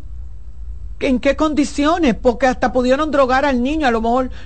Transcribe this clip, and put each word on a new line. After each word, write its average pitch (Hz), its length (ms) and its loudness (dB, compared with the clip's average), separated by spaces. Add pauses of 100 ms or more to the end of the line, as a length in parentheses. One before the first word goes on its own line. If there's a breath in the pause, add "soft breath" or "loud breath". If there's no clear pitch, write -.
(1000)
en 262 180 0
qué 277 180 2
condiciones, 294 800 2
porque 254 320 0
hasta 254 260 0
pudieron 262 380 2
drogar 269 340 2
al 262 180 2
niño, 294 240 0
a 247 40 4
lo 226 100 0
mejor 247 300 0 (160 loud breath)